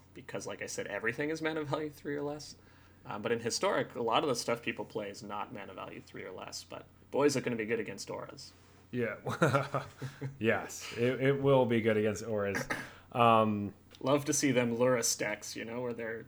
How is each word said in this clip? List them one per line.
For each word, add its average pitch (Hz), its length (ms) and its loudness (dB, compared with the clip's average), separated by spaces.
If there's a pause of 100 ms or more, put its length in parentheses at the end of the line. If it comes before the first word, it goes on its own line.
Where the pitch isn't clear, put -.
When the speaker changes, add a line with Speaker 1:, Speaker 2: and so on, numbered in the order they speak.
(140)
Speaker 1:
because, - 320 -10
like - 160 -8
I 101 60 -6
said, - 200 -6
everything 113 420 -2
is 160 120 -4
mana 156 220 -2
value 151 260 -4
three 143 260 -8
or 143 60 -4
less. 147 340 -8 (520)
Um, 104 140 -8
but 113 100 0
in 117 80 2
Historic, 139 560 0
a - 60 -4
lot 117 220 4
of 151 60 2
the 123 60 2
stuff 117 260 -2
people 107 240 -4
play 104 240 -6
is 101 140 -12
not 104 300 -8
mana 95 200 -12
value 87 320 -12
three - 200 -14
or 95 60 -10
less, 101 380 -10
but - 160 -12 (260)
boy, 135 140 4
is 139 100 6
it 123 80 0
gonna 120 120 -2
be 110 100 -2
good 110 140 0
against 101 320 -8
auras. - 400 -12 (400)
Speaker 2:
Yeah. 113 240 -2 (240)
<laughs> 135 420 2 (580)
Yes, 104 460 0 (120)
it, 123 240 0
it 139 200 2
will 135 240 6
be 117 160 4
good 110 160 4
against 107 280 2
auras. 101 320 0 (560)
Um, 110 600 6 (280)
Speaker 1:
Love 135 240 2
to 151 80 2
see 143 180 2
them 117 260 4
Lurrus 123 400 4
decks, - 380 -4
you 110 100 -8
know, 117 160 -6
where 123 120 -4
they're, 113 340 -8